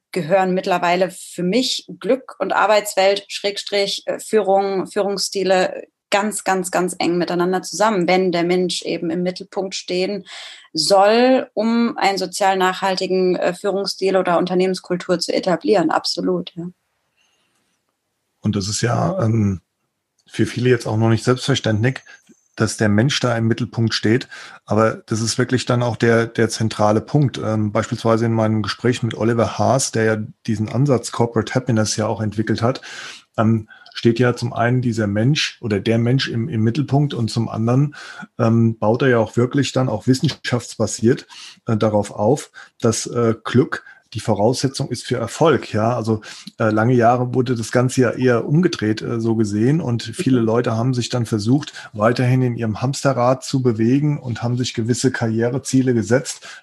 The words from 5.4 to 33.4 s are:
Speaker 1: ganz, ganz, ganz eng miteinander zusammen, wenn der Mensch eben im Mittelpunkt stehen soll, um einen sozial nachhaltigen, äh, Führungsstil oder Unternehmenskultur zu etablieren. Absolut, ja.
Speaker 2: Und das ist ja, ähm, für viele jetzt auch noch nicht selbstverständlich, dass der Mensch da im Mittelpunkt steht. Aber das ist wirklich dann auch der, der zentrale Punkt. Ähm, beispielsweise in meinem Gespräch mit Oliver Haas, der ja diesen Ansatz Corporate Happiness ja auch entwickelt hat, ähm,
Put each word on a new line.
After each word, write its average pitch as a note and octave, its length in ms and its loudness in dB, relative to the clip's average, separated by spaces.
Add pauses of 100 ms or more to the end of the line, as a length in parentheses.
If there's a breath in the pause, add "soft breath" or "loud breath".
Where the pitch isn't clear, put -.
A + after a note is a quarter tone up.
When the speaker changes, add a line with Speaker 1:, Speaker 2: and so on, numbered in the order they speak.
Speaker 1:
ganz, G#3 320 -2
ganz, F#3 260 -2
ganz F3 280 -2
eng E3+ 200 0
miteinander F3 440 0
zusammen, F#3 440 0
wenn F#3 240 2
der E3+ 140 0
Mensch F3+ 380 0
eben E3+ 280 -4
im F3+ 140 -2
Mittelpunkt F#3+ 500 -6
stehen F#3 520 -4 (460 loud breath)
soll, A3 800 4
um A3+ 440 0
einen G3 200 0
sozial F#3+ 380 0
nachhaltigen, F#3 800 0
äh, F3+ 200 0
Führungsstil F#3+ 640 -2
oder F3+ 220 2
Unternehmenskultur F3+ 800 -2
zu - 140 -4
etablieren. F3+ 580 2
Absolut, F3+ 640 -2
ja. F3 140 -10 (1700)
Speaker 2:
Und G#2+ 160 0
das G2 120 -2
ist G2+ 140 -4
ja, A#2 420 0
ähm, G#2+ 360 0 (680)
für - 200 -2
viele B2 240 0
jetzt A#2+ 160 2
auch A2 100 -2
noch A2+ 120 4
nicht A2+ 160 2
selbstverständlich, B2 760 0 (560 loud breath)
dass - 200 -2
der A2 120 2
Mensch A2 320 2
da A#2+ 160 0
im A2+ 120 0
Mittelpunkt A2+ 460 -2
steht. A2+ 340 0 (380 loud breath)
Aber A2 400 2
das A2 140 -4
ist A2+ 180 -2
wirklich B2 260 0
dann B2 180 0
auch A#2+ 140 -2
der, A#2 300 4
der A2 240 0
zentrale G#2+ 500 0
Punkt. D3 420 0
Ähm, G#2+ 300 -2
beispielsweise A2+ 540 0
in A2+ 60 0
meinem A2 300 2
Gespräch A#2+ 400 -2
mit A2+ 120 -2
Oliver A2+ 440 0
Haas, A2+ 340 2
der A2 120 0
ja A2 120 2 (300)
diesen G#2+ 220 -2
Ansatz C#3+ 440 0
Corporate - 420 0
Happiness A2 420 0
ja G#2+ 100 -2
auch A2 140 -4
entwickelt A2 400 -2
hat, A#2 220 0 (560 loud breath)
ähm, A2 300 2 (260 loud breath)